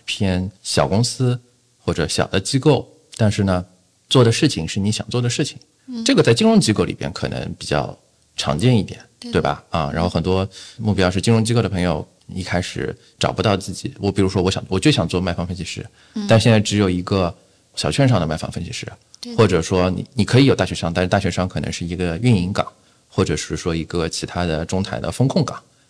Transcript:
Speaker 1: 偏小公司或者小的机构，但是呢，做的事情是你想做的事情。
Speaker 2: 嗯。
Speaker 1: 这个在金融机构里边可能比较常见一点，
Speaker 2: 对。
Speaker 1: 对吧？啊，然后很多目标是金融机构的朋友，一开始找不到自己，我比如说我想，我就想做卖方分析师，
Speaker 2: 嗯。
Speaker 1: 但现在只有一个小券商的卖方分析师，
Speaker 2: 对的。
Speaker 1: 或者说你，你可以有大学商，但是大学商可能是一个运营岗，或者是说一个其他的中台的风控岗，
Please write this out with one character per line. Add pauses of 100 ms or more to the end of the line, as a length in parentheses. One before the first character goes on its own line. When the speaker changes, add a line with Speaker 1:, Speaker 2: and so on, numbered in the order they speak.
Speaker 1:
偏 (140)
小
公
司 (380)
或
者
小
的
机
构， (260)
但
是
呢， (460)
做
的
事
情
是
你
想
做
的
事
情。 (280)
Speaker 2:
嗯。
Speaker 1:
这
个
在
金
融
机
构
里
边
可
能
比
较 (420)
常
见
一
点， (220)
Speaker 2:
对。
Speaker 1:
对
吧？
啊，
然
后
很
多 (300)
目
标
是
金
融
机
构
的
朋
友， (220)
一
开
始 (220)
找
不
到
自
己，
我
比
如
说
我
想，
我
就
想
做
卖
方
分
析
师， (280)
Speaker 2:
嗯。
Speaker 1:
但
现
在
只
有
一
个 (420)
小
券
商
的
卖
方
分
析
师， (340)
Speaker 2:
对
的。
Speaker 1:
或
者
说
你， (100)
你
可
以
有
大
学
商，
但
是
大
学
商
可
能
是
一
个
运
营
岗， (420)
或
者
是
说
一
个
其
他
的
中
台
的
风
控
岗， (300)